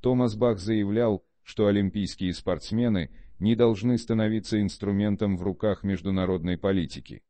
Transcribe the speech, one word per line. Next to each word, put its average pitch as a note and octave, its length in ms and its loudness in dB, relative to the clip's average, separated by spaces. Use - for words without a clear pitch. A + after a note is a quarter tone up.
Томас B2 340 2
Бах A2+ 240 2
заявлял, G#2+ 640 0
что - 220 0
олимпийские G2 680 0
спортсмены G2+ 760 -2
не A2 160 2
должны A2+ 420 2
становиться A2 640 0
инструментом G2+ 760 0
в F2 60 -6
руках G2 400 -2
международной F#2 760 -2
политики. F#2 720 -2